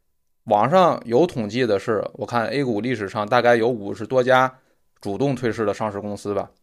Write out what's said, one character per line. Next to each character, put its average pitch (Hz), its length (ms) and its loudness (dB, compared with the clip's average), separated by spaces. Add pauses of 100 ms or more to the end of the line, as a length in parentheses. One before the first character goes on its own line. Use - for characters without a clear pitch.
(440)
网 107 260 4
上 170 360 4
有 120 200 4
统 113 240 -4
计 123 160 -2
的 101 140 2
是， 107 340 -2
我 - 120 -10
看 113 240 -2
A 139 140 -2
股 113 160 -2
历 123 140 -2
史 104 160 -6
上 104 180 -4
大 120 140 2
概 120 140 6
有 110 120 2
五 104 240 -4
十 107 140 -10
多 127 180 2
家 127 360 2 (420)
主 101 160 -6
动 135 180 0
退 117 160 -2
市 107 140 -4
的 98 80 0
上 107 180 -6
市 101 80 -8
公 101 160 -8
司 101 200 -6
吧， 95 160 -6 (120)